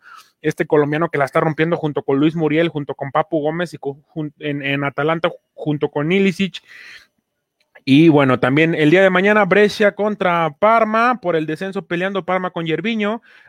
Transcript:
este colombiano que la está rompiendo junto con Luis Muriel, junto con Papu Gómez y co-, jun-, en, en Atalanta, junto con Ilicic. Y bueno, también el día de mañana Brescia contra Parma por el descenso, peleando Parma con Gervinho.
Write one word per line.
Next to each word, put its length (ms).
este 280
colombiano 420
que 80
la 80
está 140
rompiendo 380
junto 260
con 160
Luis 160
Muriel, 340
junto 240
con 160
Papu 320
Gómez 320
y 60
co-, 300
jun-, 280
en, 240
en 220
Atalanta, 480
junto 340
con 220
Ilicic. 500
Y 260
bueno, 300
también 360
el 160
día 100
de 80
mañana 360
Brescia 500
contra 640
Parma 600
por 160
el 120
descenso, 400
peleando 360
Parma 280
con 160
Gervinho. 560